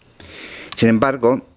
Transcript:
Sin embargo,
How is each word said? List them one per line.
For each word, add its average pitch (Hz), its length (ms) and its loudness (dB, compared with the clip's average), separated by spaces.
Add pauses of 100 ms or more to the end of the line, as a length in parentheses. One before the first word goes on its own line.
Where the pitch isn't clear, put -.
(720)
Sin - 140 2
embargo, 123 580 2 (120)